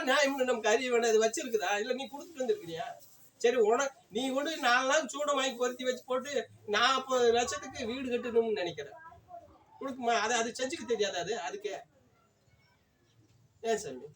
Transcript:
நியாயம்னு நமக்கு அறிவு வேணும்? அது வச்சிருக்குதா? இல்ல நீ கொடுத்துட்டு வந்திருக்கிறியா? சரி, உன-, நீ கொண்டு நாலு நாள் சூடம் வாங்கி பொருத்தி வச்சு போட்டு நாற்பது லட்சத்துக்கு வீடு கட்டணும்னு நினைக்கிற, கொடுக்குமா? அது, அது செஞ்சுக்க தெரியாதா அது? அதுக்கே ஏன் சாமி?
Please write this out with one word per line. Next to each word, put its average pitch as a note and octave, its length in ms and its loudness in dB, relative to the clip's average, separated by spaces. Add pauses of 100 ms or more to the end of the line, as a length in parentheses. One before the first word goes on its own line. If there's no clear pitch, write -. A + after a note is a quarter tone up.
நியாயம்னு C4+ 460 2
நமக்கு G#3+ 200 0
அறிவு B3 220 2
வேணும்? A#3 180 4
அது A3 140 6
வச்சிருக்குதா? A3 560 0
இல்ல B3 140 -2
நீ C4 120 -6
கொடுத்துட்டு C#4 360 -10
வந்திருக்கிறியா? E3+ 460 -4 (500)
சரி, A#3+ 180 2
உன-, B3 380 4 (160)
நீ B3+ 240 -2
கொண்டு D4+ 240 -2
நாலு C4 300 4
நாள் D4 200 2
சூடம் D4 280 -2
வாங்கி C4 200 0
பொருத்தி B3 280 -2
வச்சு B3+ 220 -2
போட்டு B3+ 440 -4 (160)
நாற்பது B3+ 680 2
லட்சத்துக்கு B3 540 -2
வீடு B3+ 240 -6
கட்டணும்னு A#3 420 2
நினைக்கிற, F#3 380 -4 (920)
கொடுக்குமா? B3 400 0
அது, A3 160 0
அது A#3 220 0
செஞ்சுக்க C4+ 280 -6
தெரியாதா G3+ 340 0
அது? F3 180 -2
அதுக்கே F#3+ 420 -8 (1800)
ஏன் A3+ 160 2
சாமி? B3+ 380 -10